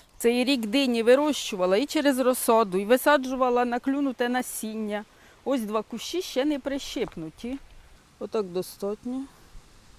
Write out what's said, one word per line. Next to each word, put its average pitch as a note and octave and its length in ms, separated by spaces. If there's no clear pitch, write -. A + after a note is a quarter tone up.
Цей A#3+ 260
рік A#3+ 220
дині A#3 380
вирощувала A3+ 720
і C4 80
через C#4+ 340
розсаду, A3+ 580
і G3+ 80
висаджувала B3+ 800
наклюнуте B3 640
насіння. G#3+ 760
Ось C4 160
два G#3+ 200
кущі A#3 400
ще C4+ 240
не D4 140
прищипнуті. B3 1000
Отак G#3 260
достатньо. G#3 800